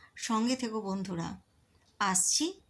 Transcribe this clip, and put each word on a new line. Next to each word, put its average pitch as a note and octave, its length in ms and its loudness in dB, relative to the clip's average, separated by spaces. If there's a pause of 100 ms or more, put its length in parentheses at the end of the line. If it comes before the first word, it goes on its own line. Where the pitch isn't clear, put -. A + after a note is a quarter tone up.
(160)
সঙ্গে A#3 400 0
থেকো A3 260 -4
বন্ধুরা। F#3+ 600 -4 (580)
আসছি G#3 720 2